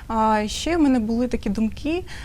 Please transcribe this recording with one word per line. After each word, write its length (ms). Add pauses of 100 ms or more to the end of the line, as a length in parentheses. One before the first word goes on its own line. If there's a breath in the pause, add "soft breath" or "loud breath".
А 380
ще 300
в 40
мене 180
були 300
такі 220
думки, 520 (220 loud breath)